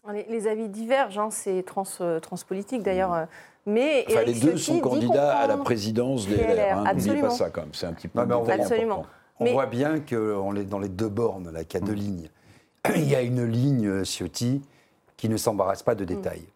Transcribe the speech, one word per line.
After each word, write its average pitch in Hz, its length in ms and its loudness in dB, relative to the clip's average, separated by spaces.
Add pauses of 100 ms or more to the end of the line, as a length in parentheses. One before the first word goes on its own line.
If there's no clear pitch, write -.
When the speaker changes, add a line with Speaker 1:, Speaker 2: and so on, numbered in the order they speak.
(140)
Speaker 1:
Les, 208 160 -6
les 226 160 -2
avis 220 240 -2
divergent, 226 480 0
hein, 214 120 0
c'est 190 320 -2
trans-, 190 220 -6 (160)
euh, 170 200 0
transpolitique 196 640 -6
d'ailleurs, 185 300 2
euh, 165 120 0 (420)
mais 254 420 2
Speaker 2:
Enfin, 220 140 4
Speaker 1:
Éric - 120 2
Speaker 2:
les - 60 -2
deux - 160 6
Speaker 1:
Ciotti - 80 -2
Speaker 2:
sont 311 120 0
Speaker 1:
dit 349 40 4
Speaker 2:
candidats 131 560 4
à - 60 4
la - 60 4
Speaker 1:
comprendre 277 160 0
Speaker 2:
présidence 113 640 0
des 104 100 2
Speaker 1:
P - 60 4
L - 60 2
R. - 40 4
Speaker 2:
L 220 60 4
R, 214 40 4
hein, 196 140 2
n'oubliez 202 80 0
pas 185 60 2
Speaker 1:
Absolument. 254 400 2
Speaker 2:
ça 240 200 0
quand - 100 -8
même, 76 140 -12
c'est - 120 -6
un 85 60 -6
petit 90 160 -10
peu 113 120 -4
Speaker 3:
Non, 123 60 2
mais - 80 2
on - 80 2
voit, 185 120 2
Speaker 1:
Absolument. 220 400 0
Speaker 2:
important. - 160 -8 (300)
Speaker 3:
on 233 40 0
Speaker 1:
Mais 240 80 4
Speaker 3:
voit 262 140 2
bien 143 340 0
qu'on 107 560 -2
est 101 80 -2
dans 98 140 -6
les 101 100 -4
deux 101 220 -2
bornes, 98 420 -2
là, 82 120 -6
qu'il 90 160 -4
y - 20 -4
a 98 40 -4
deux 104 60 -2
Speaker 2:
Mm. 104 40 -2
Speaker 3:
lignes. 98 340 -6 (540)
<clears throat> 202 120 2
Il 151 140 2
y 139 40 4
a 131 60 2
une 123 240 0
ligne, 120 440 2
euh, 95 160 0
Ciotti, 120 580 -4 (560)
qui 113 100 -2
ne 110 80 0
s'embarrasse 98 460 0
pas 120 120 2
de 101 100 -4
Speaker 1:
Mm. - 20 -6
Speaker 3:
détails. 87 380 -6 (120)